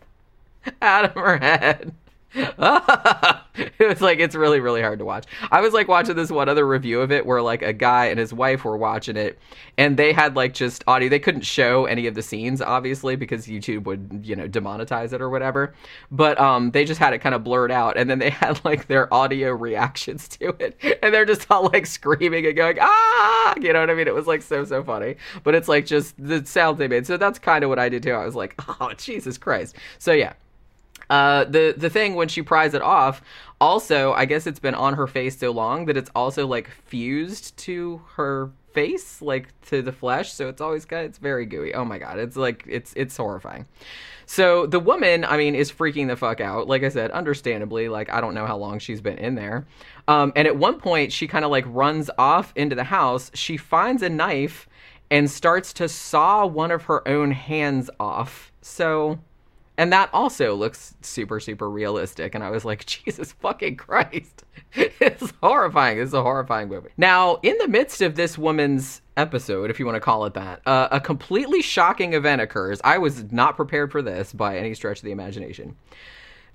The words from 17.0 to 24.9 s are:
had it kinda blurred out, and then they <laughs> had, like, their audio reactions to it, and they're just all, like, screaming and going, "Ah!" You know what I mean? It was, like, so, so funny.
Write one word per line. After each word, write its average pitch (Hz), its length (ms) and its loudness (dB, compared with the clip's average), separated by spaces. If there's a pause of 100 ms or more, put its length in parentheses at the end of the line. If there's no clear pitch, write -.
had 143 120 6
it 117 60 -2
kinda 131 220 0
blurred 123 320 0
out, 120 260 0
and 123 100 2
then 131 120 0
they 127 100 2
<laughs> 139 140 -6
had, 151 200 0
like, 151 220 0
their 135 260 2
audio 131 400 2
reactions 117 760 -4
to - 300 -6
it, - 200 -6 (240)
and 214 100 4
they're 214 140 6
just 208 240 0
all, 190 220 6
like, 196 120 4
screaming 160 640 0
and 151 100 0
going, 165 240 2
"Ah!" 440 800 4
You 170 140 2
know 165 60 4
what 160 100 2
I 165 40 0
mean? 160 140 0
It 104 60 2
was, 156 120 -2
like, 156 140 0
so, 143 240 -4
so 135 180 -4
funny. 117 340 -6 (280)